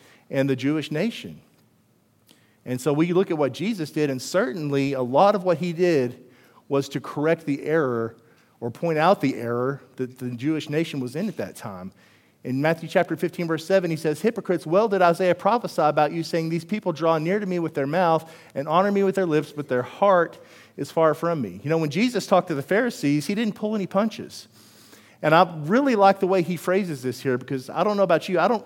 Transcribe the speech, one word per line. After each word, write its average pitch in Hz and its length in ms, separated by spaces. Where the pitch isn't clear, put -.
and 139 200
the 131 80
Jewish 147 360
nation. 147 480
And 123 160
so 156 120
we 170 200
look 185 180
at 156 80
what 135 140
Jesus 170 380
did, 151 200
and 127 100
certainly 151 720
a 131 100
lot 156 320
of 185 100
what 175 140
he 175 140
did 156 500
was 139 220
to 135 100
correct 160 460
the 139 180
error 123 500
or 117 100
point 160 280
out 180 220
the 135 140
error 123 480
that 127 220
the 123 120
Jewish 139 380
nation 156 320
was 123 160
in 202 100
at 185 120
that 95 180
time. 95 340
In 127 180
Matthew 165 260
chapter 170 280
fifteen, 175 320
verse 156 160
seven, 185 260
he 160 60
says, 156 240
"Hypocrites, 190 460
well 196 220
did 190 140
Isaiah 175 320
prophesy 208 480
about 151 300
you, 165 100
saying, 165 280
'These 165 160
people 196 260
draw 160 260
near 180 220
to 208 60
me 180 120
with 160 160
their 143 120
mouth 165 440
and 143 140
honor 190 240
me 196 100
with 190 120
their 190 120
lips, 151 260
but - 160
their 123 140
heart 180 560
is - 140
far 160 240
from 165 260
me.'" 98 240
You 143 60
know, 165 80
when 156 120
Jesus 214 360
talked 180 220
to 160 60
the 139 80
Pharisees, 170 640
he 202 80
didn't 214 200
pull 214 200
any 196 120
punches. - 600
And 156 120
I 170 200
really 247 320
like 196 240
the 196 60
way 185 160
he 165 140
phrases 180 460
this 123 180
here, 131 160
because 131 320
I 170 160
don't 208 120
know 196 60
about 170 260
you, 175 120
I 185 80
don't, 233 180